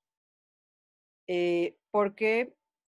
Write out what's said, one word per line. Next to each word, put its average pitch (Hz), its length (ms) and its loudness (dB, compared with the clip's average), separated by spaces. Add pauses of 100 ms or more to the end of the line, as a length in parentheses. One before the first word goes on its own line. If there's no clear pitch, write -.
(1300)
eh, 175 500 0 (140)
porque 214 640 0 (400)